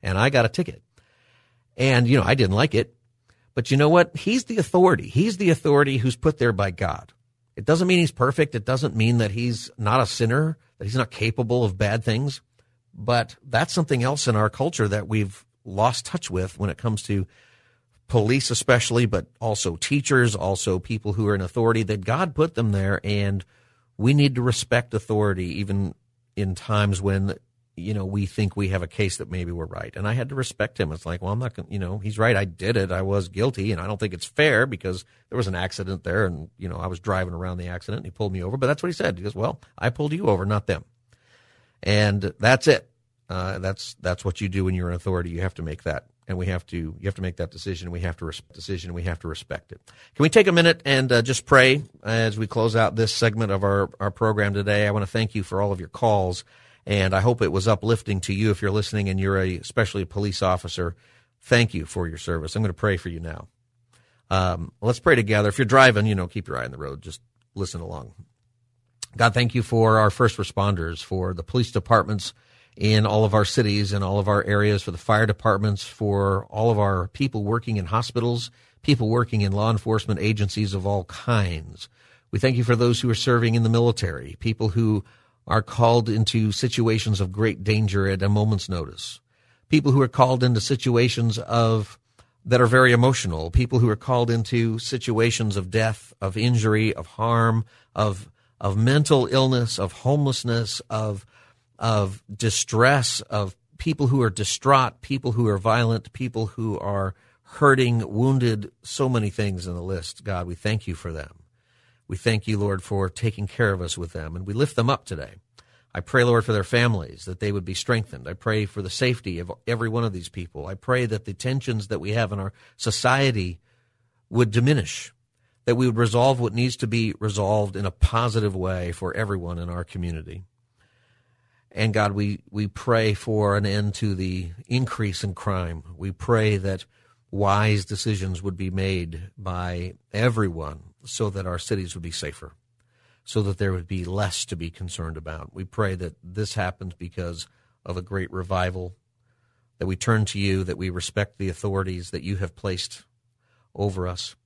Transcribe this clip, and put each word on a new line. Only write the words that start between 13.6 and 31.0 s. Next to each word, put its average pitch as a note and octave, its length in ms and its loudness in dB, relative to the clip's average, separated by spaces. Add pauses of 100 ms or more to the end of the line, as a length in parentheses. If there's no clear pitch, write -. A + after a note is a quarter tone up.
something C#3+ 300 0
else C#3 240 0
in A2+ 80 4
our G#2+ 160 2
culture C3 360 0
that G2+ 200 -2
we've G#2 360 -2 (220)
lost G#2+ 400 0
touch - 240 -8
with F#2 300 -4
when G2+ 100 -2
it - 80 -6
comes A2 260 -2
to G2 220 -2 (840)
police B2 420 2
especially, A#2+ 540 2
but G2 220 -2 (120)
also G2+ 380 -2
teachers, C3 580 2
also F#2+ 440 0
people G#2 340 -4
who G#2+ 140 0
are G#2 80 4
in F#2+ 60 -2
authority, A2+ 420 2
that G2+ 200 -4
God C#3 320 -2
put D#3+ 200 0
them A2+ 180 2
there, G2 320 0
and G2+ 400 -2 (520)
we A#2+ 160 2
need C#3+ 220 4
to B2 60 -2
respect A#2+ 520 0
authority G2+ 680 -2
even G2 360 -2 (400)
in F#2+ 200 -2
times G2+ 460 0
when, G2 340 0 (400)
you F#2 180 -8
know, G2 120 -4
we G2 200 -2
think G2+ 320 -2
we G2 120 -2
have F#2 140 -2
a E2 40 -8
case F#2+ 300 -4
that - 140 -10
maybe F2 220 -6
we're E2 120 -8
right. - 300 -12
And G2+ 120 -6
I G#2+ 60 0
had B2+ 160 -4
to C#3 60 -8
respect - 440 -4
him. D#2+ 120 0
It's D#2+ 140 -10